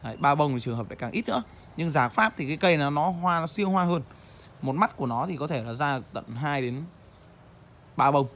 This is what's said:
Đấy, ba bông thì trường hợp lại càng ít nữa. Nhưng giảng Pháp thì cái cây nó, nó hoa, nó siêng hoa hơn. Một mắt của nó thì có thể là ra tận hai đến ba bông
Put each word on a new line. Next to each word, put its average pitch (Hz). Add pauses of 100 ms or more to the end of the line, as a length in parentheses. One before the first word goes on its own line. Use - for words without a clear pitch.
Đấy, 113
ba 143
bông 147
thì 123
trường 117
hợp 110
lại -
càng 117
ít 226
nữa. 240 (340)
Nhưng 170
giảng 131
Pháp 220
thì 143
cái 151
cây 175
nó, 143
nó 147
hoa, 175
nó 160
siêng 196
hoa 190
hơn. 175 (600)
Một 131
mắt 208
của 139
nó 120
thì 185
có 143
thể 143
là 117
ra 139 (120)
tận 117 (120)
hai 143
đến 127 (1120)
ba 135
bông 143